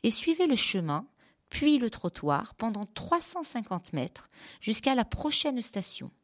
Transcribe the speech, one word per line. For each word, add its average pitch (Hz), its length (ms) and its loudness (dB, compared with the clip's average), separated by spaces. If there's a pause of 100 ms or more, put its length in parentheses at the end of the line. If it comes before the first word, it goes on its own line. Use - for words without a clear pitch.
et 226 80 4
suivez 330 360 2
le 285 100 4
chemin, 170 500 0 (420)
puis 294 300 4
le 240 100 0
trottoir - 640 -2
pendant 214 300 -4
trois - 380 -2
cent 349 200 -2
cinquante 202 520 -2
mètres - 340 -6 (320)
jusqu'à 220 340 2
la 240 120 2
prochaine 285 560 -2
station. - 480 -4 (140)